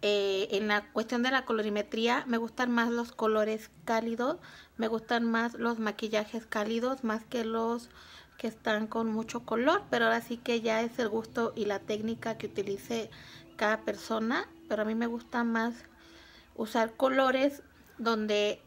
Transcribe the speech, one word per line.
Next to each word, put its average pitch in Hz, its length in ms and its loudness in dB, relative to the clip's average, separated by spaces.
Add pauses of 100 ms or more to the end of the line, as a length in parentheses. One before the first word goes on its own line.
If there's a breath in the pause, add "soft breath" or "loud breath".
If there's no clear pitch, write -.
eh, 196 520 2
en 208 160 0
la 208 240 0
cuestión 233 320 0
de 262 80 2
la 262 120 2
colorimetría, 220 840 0
me 233 100 2
gustan 233 320 -2
más 233 180 4
los 233 220 -2
colores 220 580 0 (160)
cálidos, 233 520 0 (400 loud breath)
me 226 100 -2
gustan 226 420 0
más 233 260 2
los 233 260 -2
maquillajes 214 680 -2
cálidos, 226 560 0
más 226 220 0
que 233 200 -4
los 226 460 -2 (480 loud breath)
que - 80 -4
están 220 400 -2
con 226 220 -2
mucho 220 360 -4
color, 277 460 4
pero 240 140 2
ahora 226 160 4
sí 233 160 -6
que 233 240 0
ya 220 220 2
es 233 180 -4
el 226 80 2
gusto 220 480 -2
y 226 80 -2
la 196 160 0
técnica 220 580 -4
que - 80 -8
utilice 202 640 -4 (460 loud breath)
cada 214 220 2
persona, 220 720 -2 (200)
pero 214 140 0
a - 20 2
mí 220 100 -2
me 233 140 0
gusta 233 340 -4
más 233 320 2 (800 loud breath)
usar 226 420 0
colores 262 680 4 (340)
donde 214 680 2